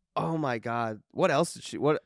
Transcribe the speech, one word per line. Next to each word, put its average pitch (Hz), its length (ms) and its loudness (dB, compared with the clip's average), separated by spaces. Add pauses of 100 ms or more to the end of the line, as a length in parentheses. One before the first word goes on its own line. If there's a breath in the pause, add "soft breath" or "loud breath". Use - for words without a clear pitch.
(160)
Oh 160 220 -2
my 131 220 0
God. 113 420 -4 (100)
What 165 200 2
else 151 240 2
did - 80 -16
she, - 160 -8
what, 147 260 2